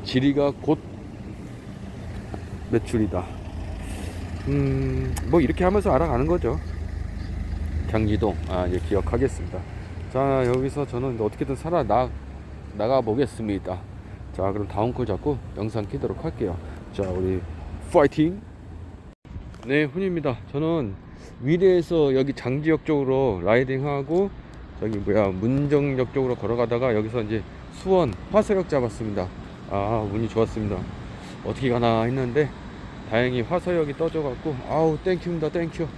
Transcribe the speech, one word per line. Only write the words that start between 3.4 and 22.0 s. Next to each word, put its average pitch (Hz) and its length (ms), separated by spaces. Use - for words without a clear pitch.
음, 135 640
뭐 165 120
이렇게 131 220
하면서 190 280
알아가는 139 360
거죠. 160 320
장지동, 107 460
아, 90 200
예, 90 100
기억하겠습니다. 101 800
자, 135 320
여기서 131 400
저는 123 340
어떻게든 127 360
살아 160 280
나-, 117 260
나가 123 240
보겠습니다. 107 800
자, 95 180
그럼 101 160
다음 110 260
콜 123 120
잡고 110 320
영상 107 300
키도록 123 360
할게요. 110 320
자, 101 100
우리 92 380
파이팅! 160 500
네, 143 200
훈입니다. 156 520
저는 147 420
위례에서 165 720